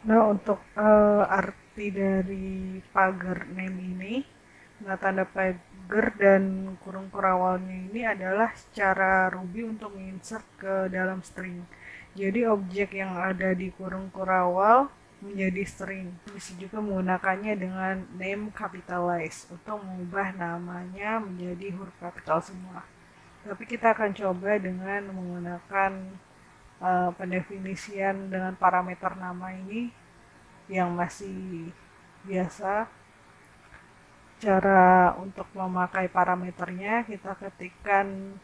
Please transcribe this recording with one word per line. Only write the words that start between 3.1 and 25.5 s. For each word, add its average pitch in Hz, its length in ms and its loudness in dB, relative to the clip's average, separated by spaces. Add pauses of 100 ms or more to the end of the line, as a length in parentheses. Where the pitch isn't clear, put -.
name 185 240 -6 (160)
ini, 190 220 -8 (680)
nah, 196 160 -6
tanda 190 320 0
pagar 190 880 -2
dan 196 640 4
kurung 190 320 -12
kurawalnya 185 800 0
ini 233 160 -4
adalah 196 480 0 (160)
cara 190 560 4
Ruby 185 400 -6
untuk 214 320 -8
menginsert 190 560 -12
ke 190 320 -2
dalam 185 400 -2
string. 180 320 -12 (560)
Jadi 202 320 2
objek 196 480 0
yang 190 240 -4
ada 185 320 0
di 185 240 0
kurung 190 400 -8
kurawal 190 720 6 (320)
menjadi 190 480 -2
string. 185 480 -10 (160)
Bisa 185 240 -14
juga 190 240 -10
menggunakannya 190 800 0
dengan 190 560 -4
name 202 400 -6
capitalize 175 960 -4
untuk 208 320 -10
mengubah 185 560 -4
namanya 180 800 -6
menjadi 180 560 -8
huruf 185 240 -12
kapital 170 400 -2
semua. 185 400 -12 (640)
Tapi 208 240 -10
kita 226 240 4
akan 214 240 0
coba 196 400 0
dengan 190 560 -4
menggunakan, 180 800 -2 (840)